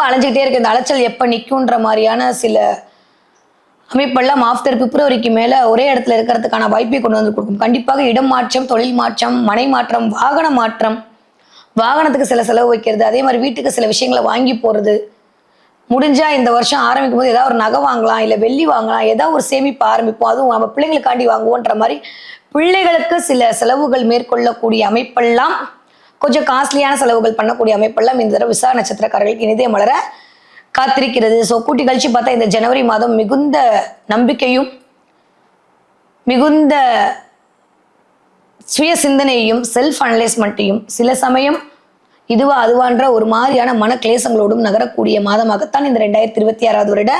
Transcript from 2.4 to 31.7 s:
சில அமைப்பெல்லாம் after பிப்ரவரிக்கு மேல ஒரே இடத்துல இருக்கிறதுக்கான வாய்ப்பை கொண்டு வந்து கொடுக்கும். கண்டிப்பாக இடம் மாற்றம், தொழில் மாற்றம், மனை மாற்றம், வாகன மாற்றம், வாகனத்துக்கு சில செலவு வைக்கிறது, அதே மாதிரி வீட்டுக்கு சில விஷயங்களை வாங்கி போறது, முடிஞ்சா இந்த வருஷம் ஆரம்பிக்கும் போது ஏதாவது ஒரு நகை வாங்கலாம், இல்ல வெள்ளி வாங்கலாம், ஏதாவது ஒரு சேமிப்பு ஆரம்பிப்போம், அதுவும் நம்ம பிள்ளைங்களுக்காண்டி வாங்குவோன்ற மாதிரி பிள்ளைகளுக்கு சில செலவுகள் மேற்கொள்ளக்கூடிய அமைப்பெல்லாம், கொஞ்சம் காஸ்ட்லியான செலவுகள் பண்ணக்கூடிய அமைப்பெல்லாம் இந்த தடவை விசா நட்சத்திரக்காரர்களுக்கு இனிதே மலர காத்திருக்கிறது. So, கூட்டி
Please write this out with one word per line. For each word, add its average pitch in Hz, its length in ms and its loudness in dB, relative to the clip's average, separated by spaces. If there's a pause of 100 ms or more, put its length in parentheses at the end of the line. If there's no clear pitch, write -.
சில 220 200 2 (1300)
அமைப்பெல்லாம் 254 560 0
after 254 220 -2 (100)
பிப்ரவரிக்கு 247 560 0
மேல 247 200 2 (140)
ஒரே 247 200 2
இடத்துல 240 260 0
இருக்கிறதுக்கான 226 560 -2
வாய்ப்பை 226 260 0
கொண்டு 220 200 0
வந்து 214 160 0
கொடுக்கும். 208 280 -4
கண்டிப்பாக 262 480 0
இடம் 262 220 2
மாற்றம், 254 380 -2
தொழில் 247 280 0
மாற்றம், 233 360 -2 (140)
மனை 233 240 0
மாற்றம், 233 320 -2 (100)
வாகன 294 300 0 (140)
மாற்றம், 220 360 -2 (840)
வாகனத்துக்கு 277 500 0
சில 233 180 0
செலவு 240 240 2
வைக்கிறது, 220 360 0
அதே 247 160 0
மாதிரி 247 180 2
வீட்டுக்கு 277 340 -4
சில 226 160 2
விஷயங்களை 247 360 0
வாங்கி 247 340 0
போறது, 208 320 0 (960)
முடிஞ்சா 294 440 2
இந்த 247 180 2
வருஷம் 247 360 0
ஆரம்பிக்கும் 254 300 0
போது 254 120 0
ஏதாவது 247 180 2
ஒரு 233 140 0
நகை 233 240 0
வாங்கலாம், 226 360 0
இல்ல 220 200 0
வெள்ளி 277 260 0
வாங்கலாம், 226 400 0
ஏதாவது 302 260 0
ஒரு 262 140 0
சேமிப்பு 269 400 0
ஆரம்பிப்போம், 226 420 0
அதுவும் 247 240 0
நம்ம 220 200 0
பிள்ளைங்களுக்காண்டி 262 560 0
வாங்குவோன்ற 220 500 0
மாதிரி 262 140 0 (580)
பிள்ளைகளுக்கு 339 640 0 (120)
சில 247 200 2 (100)
செலவுகள் 254 520 0
மேற்கொள்ளக்கூடிய 233 800 0
அமைப்பெல்லாம், 247 640 0 (680)
கொஞ்சம் 285 280 0
காஸ்ட்லியான 277 520 0
செலவுகள் 226 360 2
பண்ணக்கூடிய 226 400 0
அமைப்பெல்லாம் 220 440 0
இந்த 214 140 0
தடவை 226 180 0
விசா 254 140 0 (100)
நட்சத்திரக்காரர்களுக்கு 214 680 -2
இனிதே 220 280 0
மலர 208 180 2 (880)
காத்திருக்கிறது. 254 600 0 (120)
So, 233 60 2 (100)
கூட்டி 254 180 0